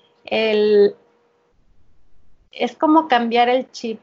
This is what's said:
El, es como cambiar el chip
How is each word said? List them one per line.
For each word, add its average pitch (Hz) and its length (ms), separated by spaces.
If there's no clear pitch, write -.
El, 214 720
es - 240
como 311 320
cambiar 240 420
el 254 220
chip 226 320